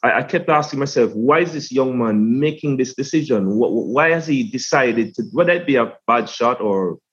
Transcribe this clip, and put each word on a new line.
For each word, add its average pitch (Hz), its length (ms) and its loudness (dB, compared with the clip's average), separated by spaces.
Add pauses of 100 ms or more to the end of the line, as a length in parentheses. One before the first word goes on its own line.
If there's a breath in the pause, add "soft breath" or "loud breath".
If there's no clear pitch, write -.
I, - 120 2
I 123 100 0
kept - 240 -4
asking 151 320 0
myself, 127 340 0
"Why 135 280 2
is 165 100 -2
this 147 180 -10
young 131 260 0
man 113 440 2
making 151 360 -2
this 123 160 -2
decision? 131 540 0
Wh-, 107 240 2
wh-, 110 240 -2
why 156 160 4
has 165 160 0
he 131 240 -2
decided 117 640 0
to, 120 160 -6
whether 175 220 2
it 175 120 0
be 139 120 2
a 117 200 0 (120)
bad 113 200 2
shot 120 320 0
or 95 380 -2 (140)